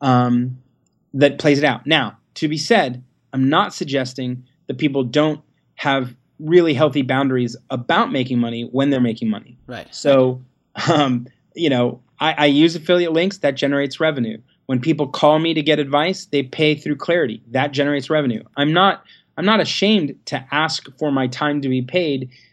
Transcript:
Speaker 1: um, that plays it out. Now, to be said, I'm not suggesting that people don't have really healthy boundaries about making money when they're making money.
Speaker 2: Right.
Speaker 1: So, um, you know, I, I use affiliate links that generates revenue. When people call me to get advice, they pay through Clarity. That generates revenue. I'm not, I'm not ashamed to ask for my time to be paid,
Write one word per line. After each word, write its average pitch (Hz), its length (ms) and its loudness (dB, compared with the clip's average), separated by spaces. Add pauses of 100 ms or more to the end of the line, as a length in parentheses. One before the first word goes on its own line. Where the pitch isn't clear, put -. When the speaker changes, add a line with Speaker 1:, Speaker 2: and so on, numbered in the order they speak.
Speaker 1:
um, 127 560 2 (560)
that 139 240 2
plays 147 220 2
it 147 40 0
out. 127 220 0
Now, 143 320 0 (180)
to 160 120 -2
be 156 100 -4
said, 143 460 0 (300)
I'm 131 160 2
not 175 220 2
suggesting 131 720 -6 (220)
that 131 140 -8
people 139 240 0
don't 147 380 0 (340)
have 135 400 -4 (240)
really 160 360 4
healthy 147 260 2
boundaries 131 540 0 (160)
about 165 400 0
making 131 260 -2
money 117 260 -2
when 135 280 0
they're 131 100 2
making 113 260 -2
money. 104 380 -8
Speaker 2:
Right. 120 280 -14
Speaker 1:
So, 131 460 2 (480)
um, 135 400 2 (280)
you 165 120 0
know, 123 320 0 (200)
I, 156 140 0
I 151 120 2
use 151 300 4
affiliate 175 360 0
links 175 280 0
that 143 160 0
generates 139 440 -2
revenue. 131 380 -2 (300)
When 127 120 -2
people 147 280 0
call 151 320 2
me 165 140 0
to 143 80 -2
get 151 180 2
advice, 151 460 -2
they 143 180 -2
pay 151 320 0
through 151 220 -4
Clarity. 143 440 -2 (100)
That 131 200 0
generates 139 380 -2
revenue. 139 340 0 (140)
I'm 147 160 0
not, 185 300 2 (340)
I'm 170 80 -4
not 214 140 2
ashamed 180 560 0 (100)
to 127 260 -6
ask 156 340 -2 (140)
for 151 120 -2
my 131 160 0
time 147 340 -4
to 135 80 -4
be 131 120 0
paid, 135 480 -4 (240)